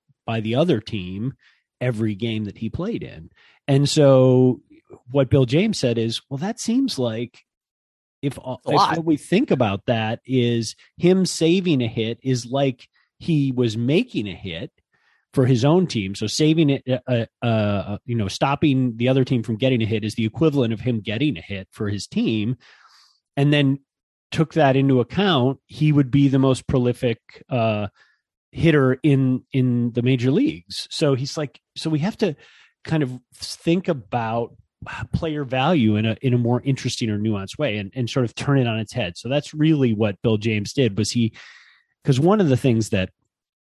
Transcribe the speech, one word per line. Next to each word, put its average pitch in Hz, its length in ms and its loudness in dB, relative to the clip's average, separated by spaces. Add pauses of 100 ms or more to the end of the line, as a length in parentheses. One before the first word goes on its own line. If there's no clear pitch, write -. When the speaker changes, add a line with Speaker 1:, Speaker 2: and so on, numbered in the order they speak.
(260)
Speaker 1:
by 117 140 -4
the 110 160 -4
other 151 240 2
team 98 520 -8 (480)
every 113 340 -2
game 110 300 -4
that 101 140 -12
he 113 120 -6
played 190 320 -8
in. - 280 -18 (360)
And 139 220 2
so 131 720 6 (500)
what 131 200 0
Bill 135 160 4
James 170 320 0
said 117 180 0
is, 113 320 -4
"Well, 139 100 -10
that 196 220 -8
seems 247 380 -2
like 120 400 -6 (800)
if, 139 160 -6
Speaker 2:
A 127 200 -12 (100)
Speaker 1:
if 143 80 0
Speaker 2:
lot. 170 240 2
Speaker 1:
what 160 80 -4
we 160 100 2
think 226 340 0
about 113 360 0
that 113 400 -2
is 120 500 -2 (220)
him 185 260 4
saving 165 580 0
a 120 60 -2
hit 117 340 -4
is 127 220 -2
like 131 420 -2 (320)
he 143 340 0
was 120 240 0
making 135 520 -2
a 90 60 -10
hit 87 360 -12 (640)
for 131 140 2
his 123 180 2
own 165 220 4
team." 101 280 -4
So 110 120 -6
saving 156 440 2
it, 135 140 -2 (240)
uh, 120 160 0 (180)
uh, 120 40 -2
uh, 104 580 -2
you 120 120 -6
know, 104 120 -2
stopping 131 680 0
the 120 100 0
other 131 160 4
team 127 180 -2
from 113 140 -4
getting 127 260 0
a 110 40 -2
hit 107 180 -2
is 107 100 -4
the 110 120 -2
equivalent 139 480 0
of 101 60 -10
him 120 200 -2
getting 113 380 -4
a 82 40 -16
hit 95 280 -12
for 107 180 -6
his 101 180 -6
team. 123 500 -2 (800)
And 143 160 2
then 139 280 2 (520)
took - 240 -2
that 139 220 4
into 135 240 4
account, 139 640 0
he 151 240 0
would 139 200 2
be 139 180 4
the 135 100 2
most 131 280 2
prolific, 123 520 0 (300)
uh, 110 380 -2 (680)
hitter 143 500 4
in, 135 400 2 (100)
in 120 400 0
the 117 100 -2
major 127 280 2
leagues. 139 600 -2
So 147 240 0
he's 131 220 -6
like, 151 220 -8 (180)
so - 140 -8
we 156 100 0
have 202 180 -4
to 175 180 -2 (480)
kind 156 180 -2
of 127 160 -6 (160)
think - 540 -4
about 120 640 -4 (580)
player 151 320 -4
value 127 520 2
in 104 80 0
a, 113 160 0
in 123 140 0
a 120 40 2
more 120 240 2
interesting 127 480 -4
or 104 80 -2
nuanced 104 400 -4
way 117 200 -2
and, 98 160 -8
and 123 160 -4
sort 131 140 0
of 110 100 -6
turn 139 240 0
it 123 80 2
on 113 120 -2
its 107 140 -8
head. 95 240 -6
So - 120 -12
that's 143 260 -4
really 151 380 2
what 104 300 -2
Bill 113 140 2
James 104 360 -2
did, 110 260 0
was 107 120 0
he, 117 220 0 (720)
'cause 131 160 2
one 190 200 4
of 175 80 4
the 127 80 4
things 113 340 0
that 95 200 -2 (580)